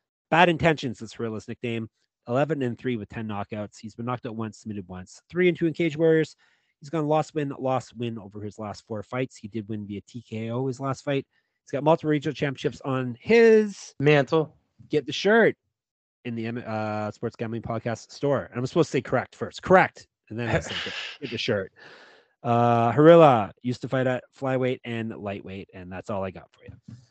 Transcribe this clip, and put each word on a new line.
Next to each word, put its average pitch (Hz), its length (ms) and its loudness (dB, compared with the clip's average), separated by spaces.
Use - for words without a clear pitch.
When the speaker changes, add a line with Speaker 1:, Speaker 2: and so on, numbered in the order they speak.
Speaker 1:
Bad 175 200 6
Intentions 147 500 0
is 113 140 -14
Harila's 110 340 -8
nickname. 113 400 -8
Eleven 143 320 -2
and 120 160 -4
three 127 220 -6
with 104 100 -12
ten 110 180 -10
knockouts. 104 520 -10
He's 107 160 -16
been 117 100 -10
knocked 123 220 -6
out 110 100 -12
once, 110 220 -10
submitted 104 280 -12
once. 92 440 -16
Three 180 180 2
and 170 80 0
two 170 100 -2
in 156 60 -2
Cage 156 240 -4
Warriors. 160 400 2
He's 147 100 -20
gone 156 180 -4
loss, 151 240 0
win, 143 260 -6
loss, 131 360 -4
win 117 240 -8
over 101 240 -14
his 104 160 -12
last 104 280 -10
four 107 160 -8
fights. 131 360 -8
He 107 100 -16
did 107 220 -10
win 104 160 -8
via 101 160 -10
T - 180 -18
K 113 300 -10
O 127 160 -4
his 127 140 -8
last 135 220 -6
fight. 139 240 -2
He's - 80 -20
got 135 120 -4
multiple 156 280 2
regional 147 240 0
championships 139 480 -6
on 131 360 -4
his 220 800 4
Speaker 2:
mantle. 147 560 4
Speaker 1:
Get 143 160 0
the - 60 -8
shirt 202 440 4
in 120 80 -8
the 113 120 -6
M-, 117 200 -8
uh, 107 440 -4
Sports - 260 -8
Gambling 113 260 -6
Podcast 113 480 -6
store. 139 400 -2
And 110 80 -10
I'm 127 80 -4
supposed 160 220 2
to 143 100 -2
say - 20 -2
correct 117 340 -4
first. - 280 -10
Correct. - 440 4
And 110 100 -10
then 120 120 -6
I 123 100 -2
say, - 180 -10
Speaker 2:
<laughs> - 60 -10
Speaker 1:
"Get, 98 100 -10
get 135 80 -10
the 117 80 -8
shirt." 101 340 -4
Uh, 117 500 2
Harila 147 600 8
used 123 180 -4
to 127 80 -8
fight 131 180 0
at 127 180 -2
flyweight 131 460 -2
and 113 320 -8
lightweight, 98 560 -10
and 92 180 -16
that's 92 200 -12
all 98 120 -4
I 95 80 -6
got 87 220 -18
for - 120 -20
you. - 320 -20